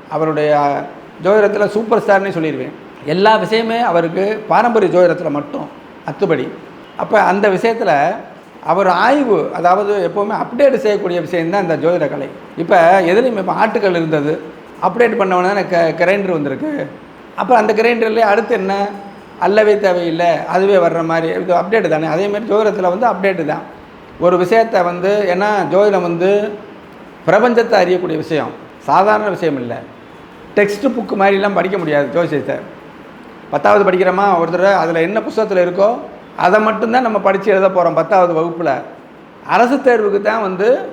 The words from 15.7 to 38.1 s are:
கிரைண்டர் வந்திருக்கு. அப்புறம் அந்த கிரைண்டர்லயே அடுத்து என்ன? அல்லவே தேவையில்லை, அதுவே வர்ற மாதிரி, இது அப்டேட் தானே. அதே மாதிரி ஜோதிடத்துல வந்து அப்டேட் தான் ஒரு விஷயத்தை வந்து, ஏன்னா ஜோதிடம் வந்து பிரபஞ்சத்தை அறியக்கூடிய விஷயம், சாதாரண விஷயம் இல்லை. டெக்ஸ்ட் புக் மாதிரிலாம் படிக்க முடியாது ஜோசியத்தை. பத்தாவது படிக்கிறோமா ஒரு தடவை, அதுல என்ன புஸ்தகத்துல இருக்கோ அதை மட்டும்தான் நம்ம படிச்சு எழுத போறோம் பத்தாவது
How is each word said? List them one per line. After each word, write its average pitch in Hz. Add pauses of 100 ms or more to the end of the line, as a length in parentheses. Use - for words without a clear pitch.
கிரைண்டர் 190
வந்திருக்கு. 156 (460)
அப்புறம் 214
அந்த 208
கிரைண்டர்லயே 226
அடுத்து 214
என்ன? 196 (520)
அல்லவே 208
தேவையில்லை, 170
அதுவே 190
வர்ற 165
மாதிரி, 165
இது 180
அப்டேட் 185
தானே. 156
அதே 165
மாதிரி 208
ஜோதிடத்துல 190
வந்து 240
அப்டேட் 185
தான் 151 (580)
ஒரு 180
விஷயத்தை 220
வந்து, 180
ஏன்னா 202 (240)
ஜோதிடம் 196
வந்து 190 (760)
பிரபஞ்சத்தை 226
அறியக்கூடிய 175
விஷயம், 156 (300)
சாதாரண 208
விஷயம் 165
இல்லை. 120 (800)
டெக்ஸ்ட் 202
புக் 220
மாதிரிலாம் 196
படிக்க 185
முடியாது 147
ஜோசியத்தை. 151 (920)
பத்தாவது 202
படிக்கிறோமா 185
ஒரு 165
தடவை, 180
அதுல 165
என்ன 196
புஸ்தகத்துல 202
இருக்கோ 196 (400)
அதை 185
மட்டும்தான் 220
நம்ம 214
படிச்சு 190
எழுத 190
போறோம் 175
பத்தாவது 175